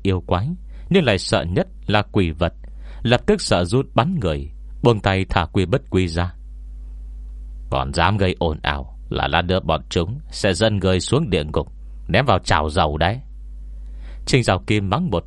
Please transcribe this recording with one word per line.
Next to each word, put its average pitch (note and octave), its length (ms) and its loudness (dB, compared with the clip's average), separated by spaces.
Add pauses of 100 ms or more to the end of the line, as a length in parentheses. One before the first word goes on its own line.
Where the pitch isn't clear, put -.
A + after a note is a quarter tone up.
yêu F#2 240 2
quái, F#2+ 220 0 (400)
nhưng F3+ 140 6
lại A#2 140 4
sợ G2+ 260 0
nhất F#2 240 0 (200)
là G#2 140 4
quỷ F#2+ 300 2
vật, D#2+ 220 0 (500)
lập A#2 240 4
tức G#3 140 2
sợ F2+ 240 2
rút A#2 200 2 (100)
bắn D#3 240 2
người, D2+ 320 -2 (320)
buông A#2 160 6
tay F#2+ 300 2
thả F2 160 2
Quy F#2+ 200 2
Bất F2 240 0
Quy F#2 180 4
ra. E2+ 260 -2 (1400)
"Còn C2+ 240 -2
dám F2 240 4
gây F#2+ 220 2
ồn D#2+ 220 0
ào C#2 380 -4 (100)
là C2+ 180 -2
lát D#2 140 4
nữa F2+ 180 0
bọn D#2 300 0
chúng F#2 300 -2 (100)
sẽ - 240 0
dâng G#2+ 240 2
người F#2 220 2
xuống B2+ 300 0
địa F2 140 0 (100)
ngục, - 200 -2 (340)
ném A2+ 180 2
vào G2+ 140 4
chảo D#2 300 2
dầu D#2 280 2
đấy." F#2 220 2 (1040)
Trình B2 180 4
Giảo G2 240 4
Kim G#2 220 2
mắng D3+ 200 0
một F2 180 0